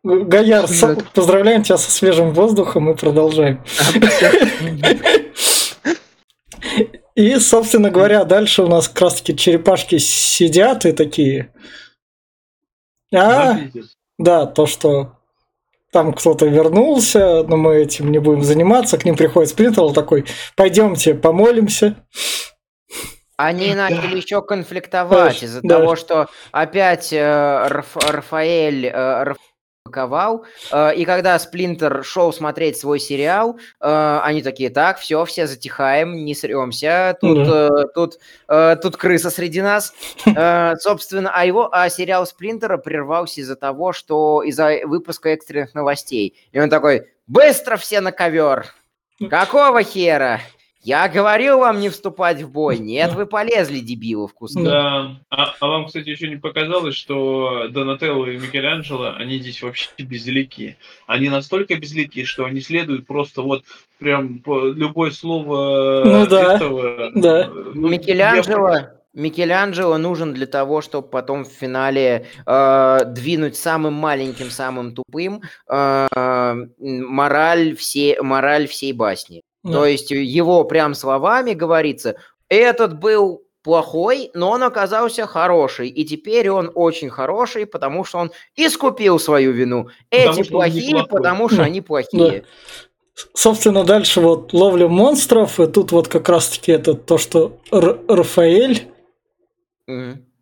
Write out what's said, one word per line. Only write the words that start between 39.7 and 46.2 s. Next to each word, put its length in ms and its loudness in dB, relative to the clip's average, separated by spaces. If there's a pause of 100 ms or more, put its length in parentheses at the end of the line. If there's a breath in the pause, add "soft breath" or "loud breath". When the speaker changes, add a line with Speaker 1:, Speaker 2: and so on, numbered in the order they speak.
Speaker 1:
<laughs> 100 6
Speaker 4:
Э, 440 2
собственно, 540 -4
а 120 0
его, 260 0
а 180 0
сериал 380 -4
Сплинтера 500 -8
прервался 640 -6
из-за 140 -10
того, 380 -6
что 500 0
из-за 420 0
выпуска 440 -6
экстренных 460 -6
новостей. 600 -6 (160)